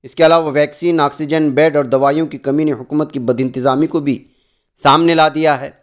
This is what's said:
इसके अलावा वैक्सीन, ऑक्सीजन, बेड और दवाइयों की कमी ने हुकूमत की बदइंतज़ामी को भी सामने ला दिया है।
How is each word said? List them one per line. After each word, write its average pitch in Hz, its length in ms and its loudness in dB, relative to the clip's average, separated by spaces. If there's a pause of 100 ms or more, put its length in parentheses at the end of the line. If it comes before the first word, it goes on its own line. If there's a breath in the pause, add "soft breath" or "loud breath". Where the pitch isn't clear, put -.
इसके 160 200 -2
अलावा 160 260 4
वैक्सीन, 147 500 0
ऑक्सीजन, 151 520 0
बेड 147 240 2
और 143 100 0
दवाइयों 139 400 0
की 151 140 -12
कमी 143 240 -2
ने 151 80 0
हुकूमत 151 400 -4
की 143 80 -8
बदइंतज़ामी 131 640 -2
को 160 140 -4
भी 143 200 -4 (580)
सामने 170 360 4
ला 156 160 4
दिया 151 240 0
है। 139 180 -8 (100)